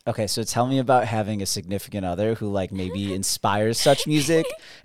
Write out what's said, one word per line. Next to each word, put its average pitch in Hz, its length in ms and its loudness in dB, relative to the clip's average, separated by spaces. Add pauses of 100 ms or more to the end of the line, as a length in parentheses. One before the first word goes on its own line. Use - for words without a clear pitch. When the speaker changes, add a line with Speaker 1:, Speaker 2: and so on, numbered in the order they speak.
Speaker 1:
Okay, 110 200 -2
so 113 160 -2
tell 120 240 0
me 135 100 2
about 123 280 4
having 107 360 -2
a 95 40 -4
significant 95 600 -6
other 101 300 0
who, 107 140 -4
like, 95 220 -2
maybe 95 420 -4
Speaker 2:
<laughs> 98 80 -4
Speaker 1:
inspires 107 580 0
such - 280 4
music. 151 380 4 (400)